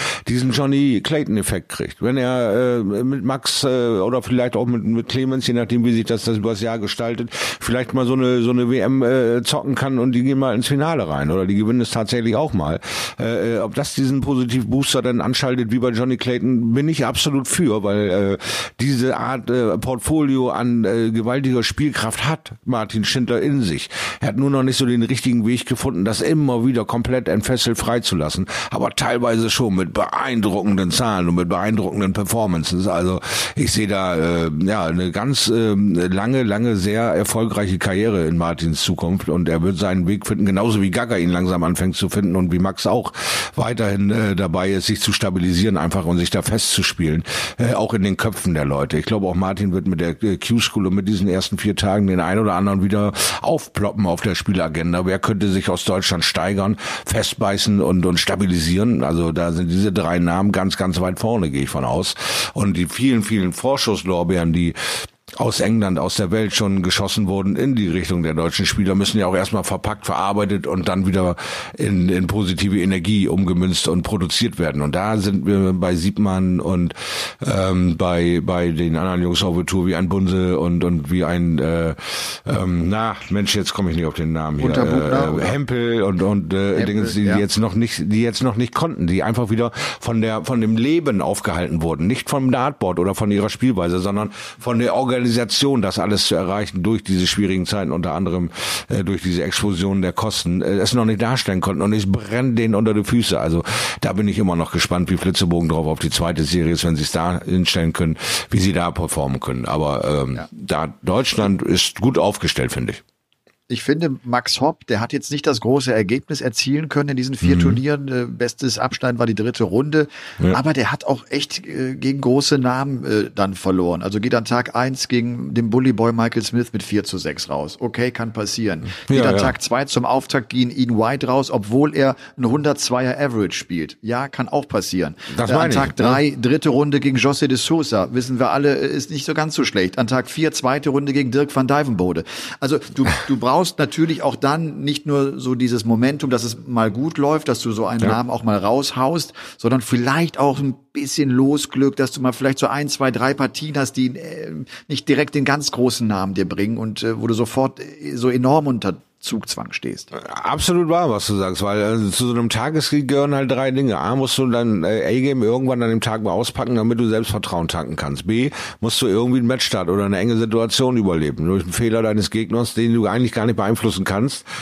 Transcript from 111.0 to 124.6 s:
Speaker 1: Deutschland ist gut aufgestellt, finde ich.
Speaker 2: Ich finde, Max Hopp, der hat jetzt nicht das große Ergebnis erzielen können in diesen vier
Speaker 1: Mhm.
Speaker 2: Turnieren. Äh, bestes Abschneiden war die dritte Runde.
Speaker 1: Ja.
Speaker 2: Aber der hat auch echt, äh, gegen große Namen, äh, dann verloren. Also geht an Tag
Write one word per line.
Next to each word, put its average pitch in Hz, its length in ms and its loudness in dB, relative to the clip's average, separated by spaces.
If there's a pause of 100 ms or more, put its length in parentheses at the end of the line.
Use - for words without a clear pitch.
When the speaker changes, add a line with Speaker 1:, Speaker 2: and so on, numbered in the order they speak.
Speaker 1:
Deutschland 104 640 0
ist - 360 0
gut 120 200 2
aufgestellt, 78 520 0
finde 60 220 -4
ich. - 100 -16 (640)
Speaker 2:
Ich 120 140 -6
finde, 151 280 0 (120)
Max 123 380 -2
Hopp, - 260 0
der 107 140 0
hat 117 100 -4
jetzt 135 180 -4
nicht 143 160 -4
das 131 140 2
große 127 340 2
Ergebnis 117 460 0
erzielen 135 480 -2
können 143 220 0
in 135 80 -2
diesen 131 180 -2
vier 180 220 4
Speaker 1:
Mhm. - 20 6
Speaker 2:
Turnieren. 143 480 2
Äh, 123 180 0
bestes 120 540 -2
Abschneiden 123 400 -2
war 120 60 2
die 110 100 2
dritte 110 300 0
Runde. 147 420 2 (340)
Speaker 1:
Ja. - 140 6
Speaker 2:
Aber 143 160 2
der 131 180 0
hat 139 140 -4
auch 131 260 -2
echt, - 380 -6
äh, 131 280 -6
gegen 135 260 -2
große 139 380 4
Namen, 127 440 0
äh, 107 320 0
dann 98 200 0
verloren. 87 480 0
Also 101 180 -2
geht 120 140 0
an 113 100 0
Tag 120 320 -2